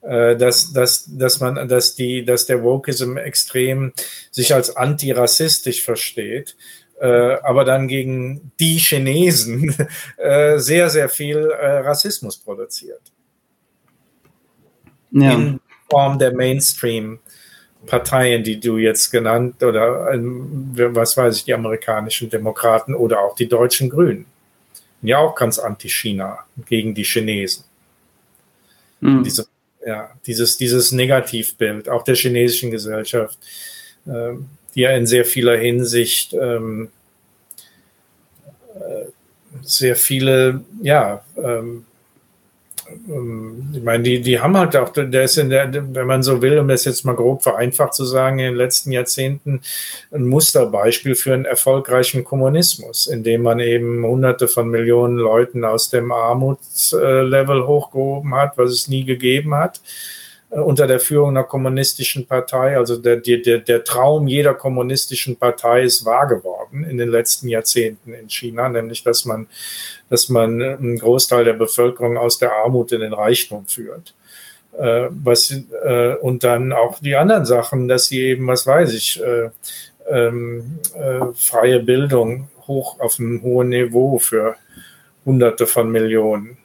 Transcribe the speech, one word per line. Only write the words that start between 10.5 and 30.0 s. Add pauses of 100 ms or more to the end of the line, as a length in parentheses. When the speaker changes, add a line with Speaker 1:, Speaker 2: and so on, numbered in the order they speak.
Speaker 1:
sehr,
sehr
viel,
äh,
Rassismus
produziert. (2000)
Speaker 2:
Ja.
Speaker 1:
In (300)
Form
der
Mainstream-Parteien,
die
du
jetzt
genannt,
oder,
ähm,
was
weiß
ich,
die
amerikanischen
Demokraten
oder
auch
die
deutschen
Grünen. (760)
Ja,
auch
ganz
anti-China, (280)
gegen
die
Chinesen. (1400)
Speaker 2:
Mhm.
Speaker 1:
Diese, (400)
ja, (160)